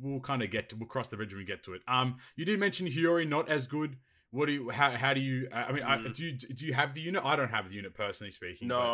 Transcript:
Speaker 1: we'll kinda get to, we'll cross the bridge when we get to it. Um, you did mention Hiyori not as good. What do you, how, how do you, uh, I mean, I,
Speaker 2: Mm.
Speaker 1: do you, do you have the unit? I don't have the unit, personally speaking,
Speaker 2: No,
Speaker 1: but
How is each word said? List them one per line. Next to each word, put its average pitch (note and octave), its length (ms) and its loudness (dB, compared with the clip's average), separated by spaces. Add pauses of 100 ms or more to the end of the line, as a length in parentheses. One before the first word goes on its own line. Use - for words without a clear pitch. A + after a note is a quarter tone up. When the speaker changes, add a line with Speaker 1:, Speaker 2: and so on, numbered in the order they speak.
Speaker 1:
we'll C3+ 200 -4
kinda C3 260 0
get G2+ 220 -2
to, G#2+ 80 -14
we'll A2 100 -6
cross A#2+ 220 -4
the A2 80 -8
bridge G2+ 160 -6
when G2 80 -10
we F#2+ 40 -10
get F#2 200 -6
to F#2 100 -10
it. F2+ 140 -12
Um, B2+ 300 2 (180)
you E3 80 -4
did G3+ 160 2
mention F#3+ 260 0
Hiyori E3 420 4
not D3+ 200 2
as D3 180 2
good. D3 300 -4 (340)
What C#3 160 0
do D3 60 2
you, B2+ 180 -2
how, C3 220 4
how B2+ 200 4
do C3+ 80 2
you, C3 320 0
uh, A#2 160 -2
I B2+ 40 -2
mean, C#3 100 0
I, C3+ 160 4
Speaker 2:
Mm. A2+ 160 -6
Speaker 1:
do D3 120 -6
you, D#3+ 60 -4
do C3+ 340 -8
you D3 60 -2
have C#3 220 2
the D#3+ 60 -8
unit? E3+ 240 -2
I C#3 100 4
don't C3+ 160 2
have G#2 180 0
the F#2+ 60 -10
unit, G2 200 -8
personally G2+ 360 -4
speaking, F#2 380 -8
Speaker 2:
No, B2 100 2
Speaker 1:
but A#2+ 140 4